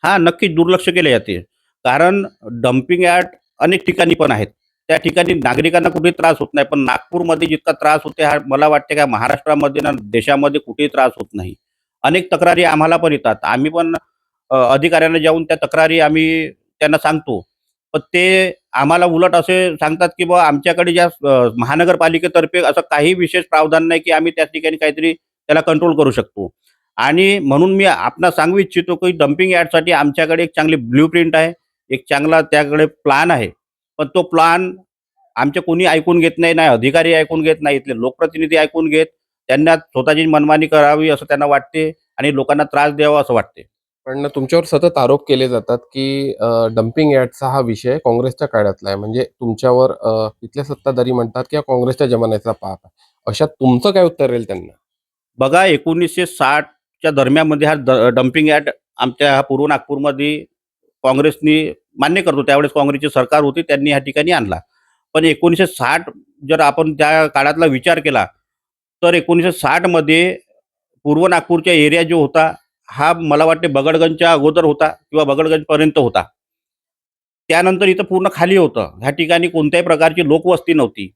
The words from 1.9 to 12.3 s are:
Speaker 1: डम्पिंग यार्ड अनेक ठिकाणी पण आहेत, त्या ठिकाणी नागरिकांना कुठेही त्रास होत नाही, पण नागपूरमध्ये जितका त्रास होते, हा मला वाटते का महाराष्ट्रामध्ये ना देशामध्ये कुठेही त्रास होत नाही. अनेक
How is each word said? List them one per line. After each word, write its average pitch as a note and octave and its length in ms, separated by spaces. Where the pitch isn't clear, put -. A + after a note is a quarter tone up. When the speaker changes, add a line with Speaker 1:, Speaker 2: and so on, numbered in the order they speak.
Speaker 1:
डम्पिंग B2+ 520
यार्ड F3+ 240
अनेक E3+ 280
ठिकाणी E3+ 280
पण E3 160
आहेत, G#2+ 180
त्या D#3+ 80
ठिकाणी F3 380
नागरिकांना D#3 540
कुठेही E3+ 240
त्रास E3 280
होत B2+ 140
नाही, C#3+ 120
पण C#3+ 120
नागपूरमध्ये E3 720
जितका D#3 240
त्रास D3+ 320
होते, D3+ 180
हा D3 240
मला C#3 220
वाटते D3+ 260
का D3 120
महाराष्ट्रामध्ये C#3+ 760
ना D3 80
देशामध्ये C#3 580
कुठेही C#3+ 280
त्रास C3 280
होत - 180
नाही. F#2 200
अनेक F3+ 320